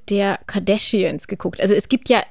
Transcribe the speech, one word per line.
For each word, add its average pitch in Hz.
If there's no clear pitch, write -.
der 202
Kardashians 190
geguckt. -
Also 196
es 208
gibt -
ja 233